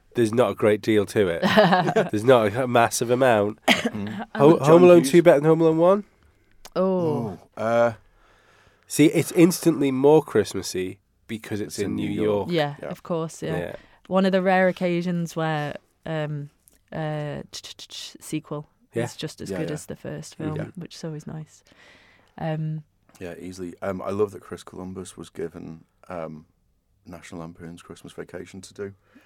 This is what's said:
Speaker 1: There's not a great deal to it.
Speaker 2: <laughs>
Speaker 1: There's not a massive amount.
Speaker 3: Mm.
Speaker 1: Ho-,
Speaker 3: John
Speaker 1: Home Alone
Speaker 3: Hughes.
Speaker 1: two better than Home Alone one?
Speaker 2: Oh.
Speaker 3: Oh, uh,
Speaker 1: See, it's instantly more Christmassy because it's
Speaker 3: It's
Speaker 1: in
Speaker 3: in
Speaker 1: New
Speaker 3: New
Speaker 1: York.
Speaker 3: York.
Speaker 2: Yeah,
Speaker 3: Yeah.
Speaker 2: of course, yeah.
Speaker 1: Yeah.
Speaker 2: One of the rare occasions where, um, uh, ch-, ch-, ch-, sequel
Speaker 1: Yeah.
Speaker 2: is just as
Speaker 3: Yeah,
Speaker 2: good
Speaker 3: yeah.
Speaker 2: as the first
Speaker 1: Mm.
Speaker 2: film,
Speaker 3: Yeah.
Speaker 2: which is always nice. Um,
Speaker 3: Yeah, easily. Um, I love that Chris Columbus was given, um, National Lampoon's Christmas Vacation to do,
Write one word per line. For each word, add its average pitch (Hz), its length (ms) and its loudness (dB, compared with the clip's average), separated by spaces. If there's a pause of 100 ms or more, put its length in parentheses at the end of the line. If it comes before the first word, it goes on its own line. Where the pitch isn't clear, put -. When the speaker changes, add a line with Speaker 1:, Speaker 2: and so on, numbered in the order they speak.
(140)
Speaker 1:
There's 113 180 0
not 113 200 2
a - 20 -4
great 107 260 2
deal 107 260 2
to 104 200 2
it. 82 160 -2
Speaker 2:
<laughs> 190 720 2
Speaker 1:
There's 104 100 -2
not 113 320 6
a 127 140 -4
massive 117 420 2
amount. 117 560 2
Speaker 3:
Mm. 214 600 -4 (100)
Speaker 1:
Ho-, 156 220 6
Speaker 3:
John 131 80 -2
Speaker 1:
Home 170 180 8
Alone 175 140 10
Speaker 3:
Hughes. - 120 2
Speaker 1:
two 170 120 6
better 156 180 8
than 156 80 2
Home 160 120 4
Alone 160 180 2
one? 190 260 4 (720)
Speaker 2:
Oh. 160 640 -2 (180)
Speaker 3:
Oh, - 60 -10
uh, 117 300 2 (920)
Speaker 1:
See, 147 200 4
it's - 260 0
instantly 165 580 2
more 143 320 4
Christmassy 92 800 -4 (260)
because 110 340 -8
it's - 180 -10
Speaker 3:
It's 101 60 -2
Speaker 1:
in 87 80 -4
Speaker 3:
in - 40 -4
Speaker 1:
New - 120 -4
Speaker 3:
New - 60 -6
Speaker 1:
York. 104 120 -2
Speaker 3:
York. 101 240 0
Speaker 2:
Yeah, 147 320 -2
Speaker 3:
Yeah. - 60 -12
Speaker 2:
of - 140 -12
course, 165 400 -8
yeah. 156 160 -6
Speaker 1:
Yeah. - 180 -8 (320)
Speaker 2:
One 190 180 0
of 185 60 0
the 190 100 2
rare 185 260 4
occasions 175 640 -4
where, 156 420 -4 (280)
um, 151 460 -6 (420)
uh, 151 580 -8
ch-, - 120 -16 (140)
ch-, - 120 -20
ch-, - 320 -16
sequel 151 480 -10 (240)
Speaker 1:
Yeah. 117 120 -4
Speaker 2:
is - 120 -12
just - 240 -12
as - 100 -12
Speaker 3:
Yeah, - 80 -6
Speaker 2:
good 170 120 -6
Speaker 3:
yeah. 151 40 -6
Speaker 2:
as - 120 -12
the - 100 -12
first 151 380 -14
Speaker 1:
Mm. - 100 -20
Speaker 2:
film, 151 120 -8
Speaker 3:
Yeah. 156 80 -8 (120)
Speaker 2:
which 170 200 -16
is - 80 -18
always 156 220 -12
nice. 156 380 -16 (760)
Um, 156 440 -6 (360)
Speaker 3:
Yeah, 87 220 -12
easily. 90 400 -12
Um, 95 220 -6
I 95 80 -6
love 101 220 -2
that 101 100 -16
Chris - 200 -14
Columbus 92 540 -14
was 85 140 -16
given, 82 540 -14 (240)
um, 80 380 -12 (600)
National 85 340 -18
Lampoon's 85 420 -18
Christmas - 300 -20
Vacation 90 500 -16
to - 120 -20
do, 98 200 -14 (320)